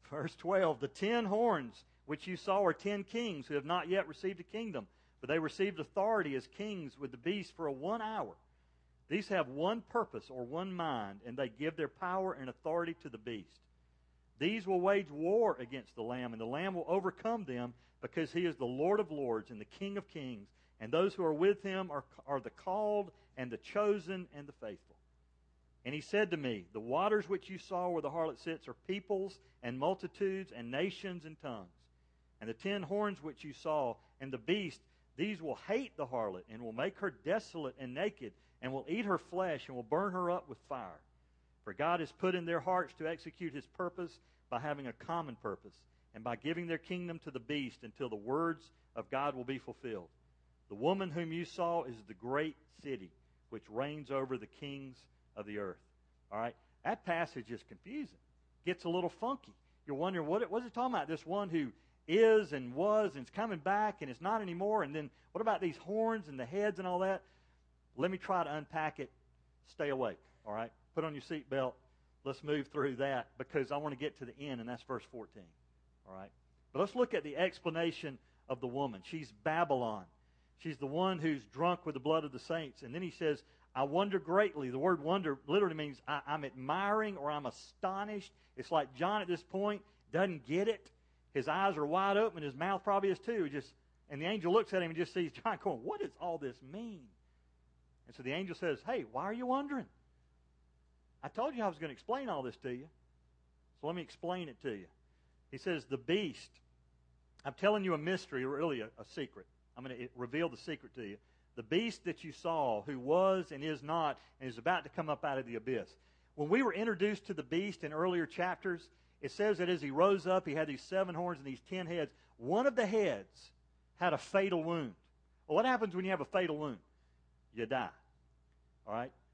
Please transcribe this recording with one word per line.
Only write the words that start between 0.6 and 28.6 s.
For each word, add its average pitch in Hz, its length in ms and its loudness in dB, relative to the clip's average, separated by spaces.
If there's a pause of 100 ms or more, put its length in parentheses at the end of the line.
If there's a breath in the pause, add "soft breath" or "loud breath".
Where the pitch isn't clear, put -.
The 139 80 -2
ten 226 380 2
horns 190 580 2 (220 soft breath)
which 147 200 -4
you 185 100 -4
saw 196 280 4
are 165 80 8
ten 202 320 -2
kings 208 420 -4
who 147 80 -4
have 139 100 0
not 165 240 0
yet 185 200 2
received 185 320 -6
a 175 40 -12
kingdom, 190 440 -6 (320 soft breath)
but 123 80 -8
they 156 100 6
received 170 400 0
authority 190 560 2
as 127 140 -2
kings 190 500 -8
with 139 120 -6
the 127 60 -14
beast 170 360 -4
for 165 140 -4
a 143 60 0
one 185 300 -2
hour. 185 340 -4 (720)
These 185 200 -2
have 170 200 2
one 180 340 0
purpose - 480 -2
or 127 140 -6
one 175 280 -4
mind, 120 540 -2
and 123 100 -8
they 131 120 0
give 147 280 -2
their 156 120 0
power 185 440 -2
and 131 160 -6
authority 165 540 -2
to 151 60 -10
the 117 100 -10
beast. 110 420 -8 (760)
These 185 280 2
will 190 140 4
wage 196 300 4
war 190 480 4
against 123 360 -8
the 117 80 -6
Lamb, 123 300 -2
and 113 80 -8
the 113 60 -2
Lamb 170 280 -2
will 165 140 -4
overcome 190 560 0
them, 123 300 -4 (260 soft breath)
because 160 320 -2
he 175 140 2
is 160 100 0
the 135 80 -2
Lord 151 360 4
of 175 100 0
lords 123 400 0
and 110 100 -10
the 104 60 -10
King 196 320 -6
of - 100 -8
kings, 123 400 -10 (300 soft breath)
and 110 120 -6
those 175 240 4
who 190 80 -2
are 156 120 4
with 196 280 4
him 190 280 -2
are, 143 140 -6 (220)
are 139 140 0
the 117 80 -8
called 208 640 0 (240 soft breath)
and 127 140 -4
the 113 80 -6
chosen 190 720 0
and 143 140 -14
the 143 60 -18
faithful. - 440 -12 (880)
And 131 100 -6
he 151 60 -4
said 202 300 2
to 165 80 0
me, 113 340 -2
'The 107 80 -6
waters 170 480 2
which 190 220 -4
you 185 80 -10
saw 180 320 -2
where 165 100 0
the 147 100 -2
harlot 160 280 -2
sits - 300 -8